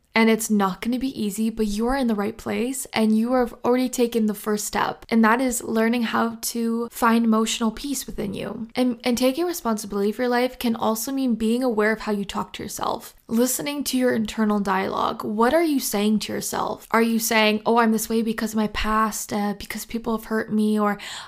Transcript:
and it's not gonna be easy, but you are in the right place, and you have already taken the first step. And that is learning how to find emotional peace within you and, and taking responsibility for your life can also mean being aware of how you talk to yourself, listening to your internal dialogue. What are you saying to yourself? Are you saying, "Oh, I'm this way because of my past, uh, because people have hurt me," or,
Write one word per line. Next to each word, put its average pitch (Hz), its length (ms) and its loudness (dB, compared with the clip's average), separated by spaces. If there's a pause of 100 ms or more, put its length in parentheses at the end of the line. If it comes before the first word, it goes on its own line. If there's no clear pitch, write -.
(180)
and 220 120 6
it's 220 200 2
not 196 300 2
gonna 240 180 -2
be 269 240 -4
easy, 214 280 -2
but 226 160 -2
you 208 220 -2
are 262 100 0
in 262 100 2
the 220 80 2
right 208 220 -2
place, 226 560 -4
and 220 240 4
you 233 160 0
have 247 200 2 (120)
already 254 240 2
taken 233 380 2
the 208 60 0
first 208 300 -2
step. - 460 -4
And 226 160 4
that 233 160 4
is 254 200 0
learning 226 420 0
how 226 360 0
to 233 500 -2
find 233 360 2
emotional 220 440 2
peace 262 380 -6
within 202 260 -6
you 220 420 -8
and, 247 280 2
and 247 140 0
taking 262 280 2
responsibility 214 680 -2
for 247 80 -6
your 247 80 0
life 247 280 0
can 233 160 0
also 220 380 -2
mean 262 240 0
being 226 300 0
aware 214 260 2
of 214 80 -2
how 214 140 -4
you 202 100 -2
talk 208 300 -8
to - 100 -10
yourself, - 500 -6 (140)
listening 254 560 0
to 254 140 -2
your 247 160 2
internal 214 480 0
dialogue. 196 640 -2
What 226 280 2
are 339 120 4
you 285 160 2
saying 214 380 2
to - 120 -6
yourself? - 600 -4
Are 226 100 4
you 226 180 2
saying, 214 460 2
"Oh, 233 140 4
I'm 226 120 4
this 220 160 0
way 226 140 0
because 220 320 -2
of 214 40 -2
my 214 100 2
past, 214 680 -2
uh, 208 260 -2
because - 240 -10
people 226 320 -4
have 226 120 -6
hurt 220 220 -2
me," 214 300 2
or, 202 180 0 (300)